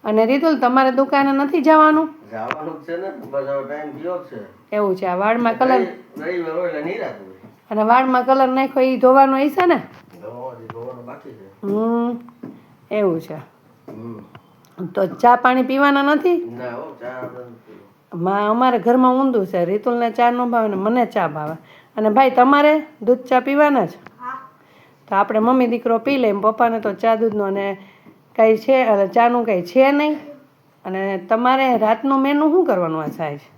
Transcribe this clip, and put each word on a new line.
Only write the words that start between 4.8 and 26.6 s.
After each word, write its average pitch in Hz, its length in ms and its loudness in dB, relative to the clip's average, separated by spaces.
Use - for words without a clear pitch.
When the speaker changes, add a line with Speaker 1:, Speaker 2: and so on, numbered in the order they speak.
Speaker 1:
છે, 190 80 -8
આ 180 100 -2
વાળમાં 226 420 -2
કલર 254 180 2
Speaker 2:
રવિ-, - 460 -4
રવિવાર 170 340 -6
હોય 175 140 -4
એટલે 151 120 -8
નિરાંત 196 380 -8
હોય. - 180 -20
Speaker 1:
અને 214 120 0
વાળમાં 247 420 2
કલર 269 220 2
નાખ્યો 269 360 0
ઈ 262 140 0
ધોવાનો 269 400 6
ઈ 285 120 0
છે 359 160 0
ને? 339 100 4
Speaker 2:
ધોવાનો, 123 420 -14
ઈ 113 40 -18
ધોવાનો 120 340 -14
બાકી 123 300 -18
છે. - 360 -16
Speaker 1:
હમ, 233 520 -2
એવું 196 300 0
છે. - 120 -16
Speaker 2:
હમ. - 1500 -18
Speaker 1:
તો 190 200 -2
ચા 240 280 4
પાણી 254 280 0
પીવાના 277 400 2
નથી? 302 340 2
Speaker 2:
ના 247 320 -10
હો, - 320 -12
ચા 120 60 -12
આપણે 123 380 -12
નથી 120 280 -20
પીવી. - 500 -14
Speaker 1:
મા-, 202 260 -2
અમારે 240 300 2
ઘરમાં 254 420 2
ઊંધું 240 260 0
છે, 180 180 -2
રીતુલને 233 460 -2
ચા 240 200 2
ન 240 200 -2
ભાવે 226 160 0
ને 202 80 -4
મને 220 300 0
ચા 190 220 -2
ભાવે. 151 280 -8
અને 220 120 0
ભાઈ, 262 200 4
તમારે 294 540 4
દૂધ 240 180 2
ચા 254 200 0
પીવાના 277 460 2
જ? - 60 -10
Speaker 3:
હા. - 300 -14
Speaker 1:
તો 196 60 -2
આપણે 208 240 2
મમ્મી 247 280 4
દીકરો 233 300 -2
પી 269 200 -2
લઈએ, 220 160 2
પપ્પાને 220 460 0